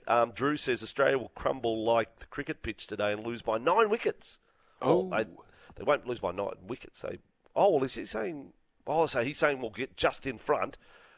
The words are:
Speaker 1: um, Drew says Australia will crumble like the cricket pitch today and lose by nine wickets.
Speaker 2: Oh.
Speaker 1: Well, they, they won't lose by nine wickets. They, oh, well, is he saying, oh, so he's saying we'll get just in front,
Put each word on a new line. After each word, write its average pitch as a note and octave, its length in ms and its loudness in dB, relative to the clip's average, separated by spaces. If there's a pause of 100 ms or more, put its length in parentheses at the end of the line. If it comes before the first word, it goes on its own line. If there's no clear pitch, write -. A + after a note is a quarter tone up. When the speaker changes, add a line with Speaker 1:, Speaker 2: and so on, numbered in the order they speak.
Speaker 1:
um, A#2 240 4
Drew C3 260 -2
says A#2+ 240 0
Australia C3+ 380 2
will A2 120 -8
crumble A#2 520 -2
like A2+ 380 0
the - 60 -18
cricket - 360 -10
pitch - 240 -8
today G#2 260 -2
and G#2+ 140 -6
lose A#2 160 -6
by A2 160 0
nine G3 320 4
wickets. - 480 -2 (420)
Speaker 2:
Oh. E3+ 200 4
Speaker 1:
Well, A2+ 240 -2
they, G#2+ 60 -10 (440)
they - 80 -16
won't C3+ 240 2
lose A#2+ 140 -4
by F#2+ 100 -2
nine F#2+ 220 -4 (160)
wickets. - 340 -12
They, - 160 -8 (380)
oh, F#3+ 140 6
well, D3 120 4
is C3+ 140 -2
he G#2 80 -8
saying, F3 480 -8 (340)
oh, D#3 200 2
so B2+ 180 0
he's - 140 -4
saying C#3+ 220 2
we'll A#2 100 -6
get - 260 -8
just - 280 0
in B2 140 -6
front, A#2+ 400 0 (400)